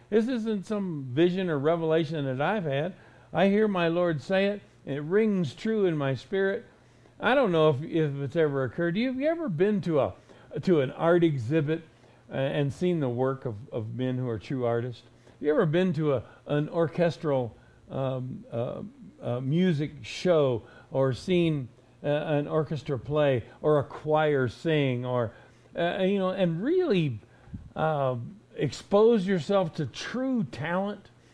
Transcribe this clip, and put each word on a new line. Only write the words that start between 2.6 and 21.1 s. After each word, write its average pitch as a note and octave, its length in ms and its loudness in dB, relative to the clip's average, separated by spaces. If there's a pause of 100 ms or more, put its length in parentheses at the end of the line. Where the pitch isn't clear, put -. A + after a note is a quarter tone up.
had. D3+ 300 -2 (400)
I F3+ 140 4
hear G#3+ 200 4
my F3+ 200 0
Lord E3 340 0
say F#3+ 260 0
it. G3+ 140 -4 (240)
It D3 180 -6
rings F#3+ 500 2
true A3 320 -2
in E3 120 2
my C3+ 180 0
spirit. G3 500 -2 (540)
I A#3 160 2
don't B3 160 4
know D#3 180 6
if, C#3+ 140 0
if D#3 380 0
it's C#3 140 -6
ever C#3+ 280 2
occurred E3+ 320 -2
to A3 60 0
you. C4 80 0
Have B3+ 100 -6
you D4 80 0
ever E4 220 -2
been F#3 320 0
to D#3 180 0
a, G2+ 140 0 (480)
to E3 200 4
an B2 100 0
art E3+ 320 4
exhibit, D#3 600 0 (480)
uh, - 60 -10
and C#3+ 360 -2
seen F3+ 280 0
the C3 80 0
work C3 360 -2
of, A2+ 100 -6 (160)
of A#2 240 -6
men B2+ 220 -2
who B2+ 100 -4
are A2+ 120 -4
true B2+ 260 -4
artists? A#2 380 -2
Have - 380 -20
you - 100 0
ever B3+ 140 4
been F3 280 2
to D3+ 200 0
a, A#2+ 100 -2 (240)
an D3 220 0
orchestral, D3+ 840 0 (340)
um, C3 640 -6
uh, A#2+ 300 -6 (400)
uh, B2 200 -4
music D#3 500 0 (100)
show, C#3 640 2 (280)
or C3+ 220 2